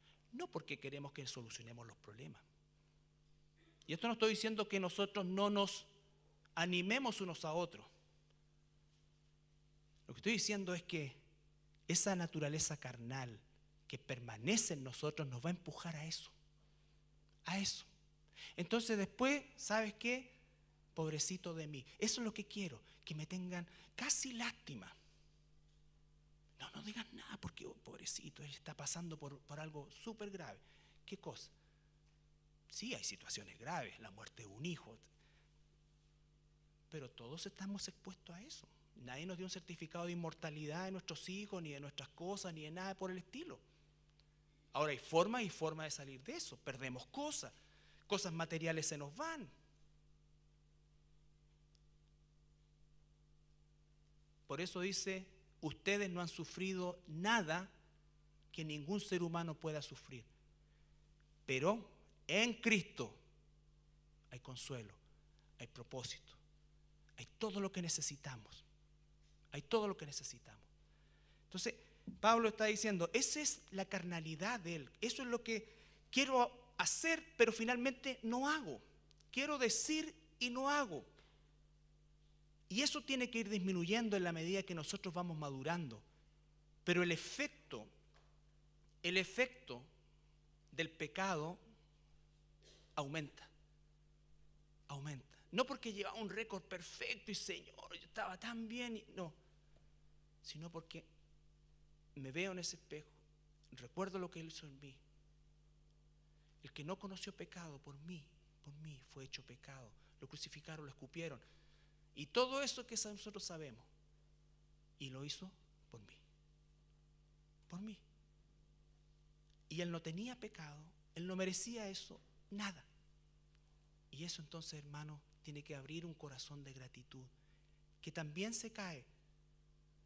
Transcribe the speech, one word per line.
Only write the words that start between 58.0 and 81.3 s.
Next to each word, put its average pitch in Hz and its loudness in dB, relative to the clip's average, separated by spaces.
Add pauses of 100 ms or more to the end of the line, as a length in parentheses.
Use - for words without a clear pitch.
que 165 -4
ningún 151 0
ser 180 4
humano 170 0
pueda 151 -2
sufrir. 127 -10 (1200)
Pero 165 4 (400)
en 220 6
Cristo 185 4 (1200)
hay 127 -10
consuelo, 120 -6 (640)
hay 120 -8
propósito, - -6 (840)
hay - -10 (120)
todo 202 0
lo 196 2
que 185 -2
necesitamos. 143 -2 (880)
Hay 143 -6
todo 214 4
lo 190 0
que 156 -8
necesitamos". - -10 (840)
Entonces, - 0 (460)
Pablo 226 10
está 220 4
diciendo, 208 4
esa 269 6
es - 4
la 196 -2
carnalidad 175 0
de 170 -2
él. 135 -6 (100)
Eso 233 2
es 254 -2
lo 233 0
que 220 0 (420)
quiero 254 6
hacer, 320 6 (120)
pero 226 10
finalmente 247 2
no 247 4
hago. 233 2 (500)
Quiero 285 2
decir 311 4 (280)
y 247 2
no 262 2
hago. 254 4 (1600)